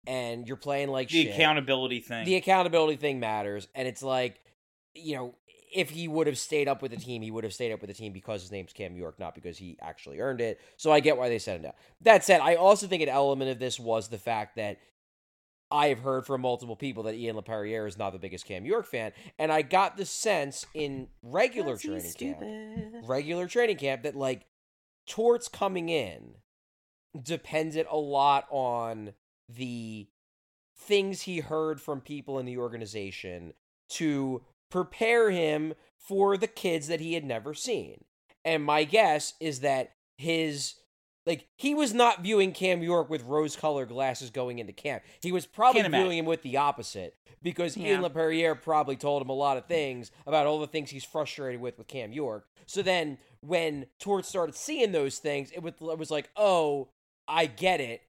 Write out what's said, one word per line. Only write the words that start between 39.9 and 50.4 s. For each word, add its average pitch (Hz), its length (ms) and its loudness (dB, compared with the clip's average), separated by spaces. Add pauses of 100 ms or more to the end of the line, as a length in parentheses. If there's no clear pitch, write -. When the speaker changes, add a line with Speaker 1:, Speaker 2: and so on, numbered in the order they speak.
Speaker 1:
his, 151 560 -2 (500)
like, 165 220 -2 (100)
he 285 180 0
was 285 200 2
not 233 280 4
viewing 196 300 4
Cam 180 300 0
York 170 260 2
with 151 160 -4
rose-colored 147 640 0
glasses 127 420 -4
going 123 280 -6
into 110 140 -10
camp. 131 300 -6 (200)
He 175 100 -2
was 180 140 -2
probably 240 360 6
Speaker 2:
Can't 196 100 2
imagine. 190 140 6
Speaker 1:
viewing 175 120 0
him 165 80 -2
with 165 160 0
the 131 160 -2
opposite, 117 580 -2 (260)
because 175 340 -2
Ian 190 260 2
Speaker 3:
Yeah. 175 60 0
Speaker 1:
LaPerriere 160 520 2
probably 151 360 2
told 143 260 0
him 127 80 -6
a 135 40 -2
lot 139 220 2
of 123 100 -6
things 135 440 -2 (160)
about 147 200 4